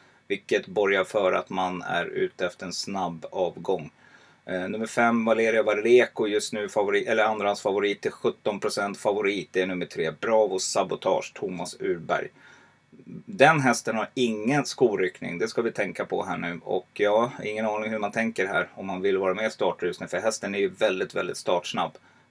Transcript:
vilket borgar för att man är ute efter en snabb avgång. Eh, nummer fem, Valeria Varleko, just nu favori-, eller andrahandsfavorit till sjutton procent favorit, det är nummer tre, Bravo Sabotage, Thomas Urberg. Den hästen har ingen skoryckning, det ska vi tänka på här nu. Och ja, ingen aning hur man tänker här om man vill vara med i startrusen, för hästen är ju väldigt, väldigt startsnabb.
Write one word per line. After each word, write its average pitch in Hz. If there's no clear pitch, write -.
vilket 101
borgar 98
för 95
att 90
man 92
är 87
ute 92
efter 92
en 87
snabb 90
avgång. 87
Eh, 92
nummer 107
fem, 117
Valeria 113
Varleko, 110
just 104
nu 104
favori-, 101
eller 113
andrahandsfavorit 101
till 107
sjutton 104
procent 101
favorit, 101
det 92
är 92
nummer 90
tre, 80
Bravo 110
Sabotage, 92
Thomas 90
Urberg. 87
Den 143
hästen 117
har 107
ingen 120
skoryckning, 92
det -
ska -
vi 117
tänka 95
på 90
här 92
nu. 87
Och 95
ja, 107
ingen 107
aning 107
hur 110
man 104
tänker 113
här 98
om 95
man 92
vill 95
vara 95
med 110
i 110
startrusen, 87
för -
hästen 101
är 101
ju 98
väldigt, 95
väldigt 90
startsnabb. 87